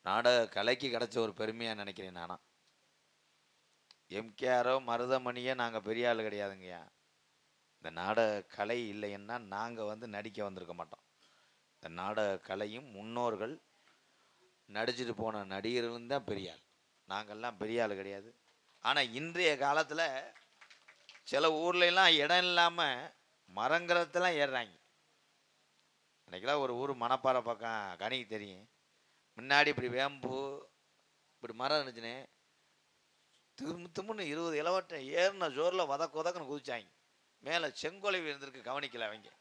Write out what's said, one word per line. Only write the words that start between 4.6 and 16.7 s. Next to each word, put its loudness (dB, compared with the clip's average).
மருதமணியே 0
நாங்க -2
பெரிய 0
ஆளு 2
கிடையாதுங்கய்யா. -6
இந்த -10
நாடக 2
கலை -2
இல்லைன்னா -8
நாங்க -6
வந்து -10
நடிக்க -8
வந்திருக்க -10
மாட்டோம். -14
இந்த -14
நாடக 0
கலையும் -6
முன்னோர்கள் -2
நடிச்சிட்டு -2
போன -4
நடிகர்களும் -2
தான் -2
பெரிய -6
ஆள். -20